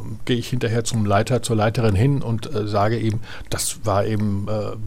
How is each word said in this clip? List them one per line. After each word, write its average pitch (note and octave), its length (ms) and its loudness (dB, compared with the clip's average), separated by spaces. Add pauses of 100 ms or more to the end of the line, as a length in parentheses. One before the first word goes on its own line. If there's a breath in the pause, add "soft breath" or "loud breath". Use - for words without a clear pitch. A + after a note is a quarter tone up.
(260)
gehe B2+ 120 2
ich A#2 120 -6
hinterher A#2 360 0
zum A2 200 0
Leiter, G#2+ 380 2
zur A#2+ 120 0
Leiterin A2 380 2
hin B2+ 300 4
und, A2+ 280 -2
äh, G#2+ 160 -2
sage G#2 300 2
ihm, A2 220 0 (320 loud breath)
das - 320 -4
war G2+ 220 2
eben, G#2 420 -2
äh, G#2 280 -4 (120)